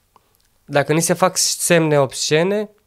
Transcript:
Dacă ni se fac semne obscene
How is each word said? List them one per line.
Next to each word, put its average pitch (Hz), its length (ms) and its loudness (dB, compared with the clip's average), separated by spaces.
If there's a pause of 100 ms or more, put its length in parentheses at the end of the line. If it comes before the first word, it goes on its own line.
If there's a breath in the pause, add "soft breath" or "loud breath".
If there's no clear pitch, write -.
(640)
Dacă 143 280 0
ni 165 80 0
se 175 120 0
fac 175 240 0
semne 160 640 0
obscene 175 680 -2 (180)